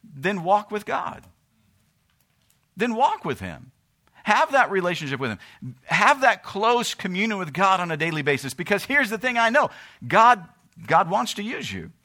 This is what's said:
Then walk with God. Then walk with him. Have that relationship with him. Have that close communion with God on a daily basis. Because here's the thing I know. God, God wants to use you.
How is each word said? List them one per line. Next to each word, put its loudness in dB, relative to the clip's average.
Then -4
walk 0
with -6
God. -6
Then -2
walk 0
with -4
him. -12
Have 2
that 2
relationship -2
with -2
him. -6
Have 2
that 2
close 0
communion -4
with -8
God 2
on -4
a -2
daily -2
basis. -2
Because -2
here's 0
the -4
thing -2
I 4
know. 2
God, 6
God 4
wants -2
to -8
use -8
you. -12